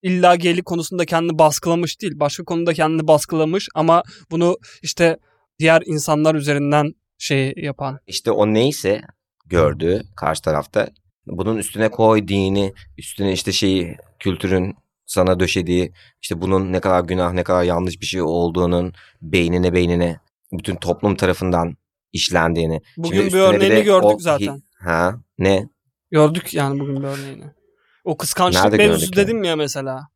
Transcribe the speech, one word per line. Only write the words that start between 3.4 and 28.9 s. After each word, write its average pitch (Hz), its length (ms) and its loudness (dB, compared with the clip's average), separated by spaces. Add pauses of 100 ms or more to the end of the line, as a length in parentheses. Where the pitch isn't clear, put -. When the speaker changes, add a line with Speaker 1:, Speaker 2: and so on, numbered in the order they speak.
Speaker 1:
ama 165 280 2 (280)
bunu 170 260 0 (240)
işte 165 360 0 (420)
diğer 160 260 4
insanlar 156 500 0
üzerinden 143 580 0 (240)
şey 135 400 -2
yapan. 139 500 -8
Speaker 2:
İşte - 240 -4
o 104 220 2
neyse 110 480 2 (440)
gördüğü 82 560 2 (140)
karşı 78 260 -4
tarafta 76 460 -2 (400)
bunun 95 300 -4
üstüne 107 320 -2
koy 110 380 2
dini, 98 460 0 (240)
üstüne - 340 -4
işte 92 200 -4
şeyi, 92 460 -2 (220)
kültürün 92 560 -2 (300)
sana 92 340 0
döşediği, 90 520 0 (300)
işte 85 200 -8
bunun 92 320 0
ne 92 60 0
kadar 92 240 2
günah, 90 300 -2
ne 90 100 -2
kadar 90 200 0
yanlış 87 380 -2
bir - 40 -12
şey 92 160 -6
olduğunun 87 720 0 (280)
beynine, 87 520 0
beynine 87 460 0 (320)
bütün 90 240 -8
toplum 87 400 -2
tarafından 87 640 -2 (360)
işlendiğini. 82 680 -2 (160)
Speaker 1:
Bugün 165 120 -6
Speaker 2:
Şimdi 185 120 0
Speaker 1:
bir 202 60 2
Speaker 2:
üstüne 185 140 2
Speaker 1:
örneğini 196 340 4
Speaker 2:
de 214 60 6
Speaker 1:
gördük 202 240 4
Speaker 2:
o 214 140 6
hi-, - 20 -14
Speaker 1:
zaten. 139 400 -2 (180)
Speaker 2:
ha? 87 360 0 (240)
Ne? 95 300 0 (420)
Speaker 1:
Gördük 156 420 0
yani 139 260 -2
bugün 139 160 -6
bir 139 120 -6
örneğini. 139 360 -12 (600)
O 170 140 -6
kıskançlık 180 460 0
Speaker 2:
Nerede 208 140 4
Speaker 1:
mevzusu 170 280 4